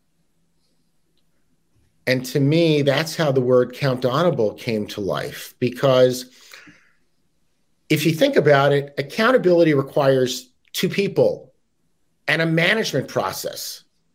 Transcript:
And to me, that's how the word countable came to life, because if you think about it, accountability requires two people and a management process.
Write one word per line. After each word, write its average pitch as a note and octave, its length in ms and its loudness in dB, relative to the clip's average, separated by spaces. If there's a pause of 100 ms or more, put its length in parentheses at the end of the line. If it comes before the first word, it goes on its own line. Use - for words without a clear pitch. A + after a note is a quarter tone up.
(2000)
And B2+ 220 0
to D3+ 120 -2
me, D3+ 440 2
that's C#3+ 320 0
how D#3 160 0
the C3 100 2
word B2 320 2
countable C3 800 -2
came G#2+ 340 -6
to - 140 -10
life, - 580 -8
because B2+ 640 2 (1600)
if D3 160 0
you D#3+ 80 2
think C#4 240 0
about C#3+ 340 4
it, C#3+ 260 -2
accountability E3+ 760 2
requires C3+ 800 0 (220)
two - 160 -2
people C#3+ 640 -2 (760)
and D#3 140 0
a E3 40 0
management E3 600 0
process. - 760 -8 (320)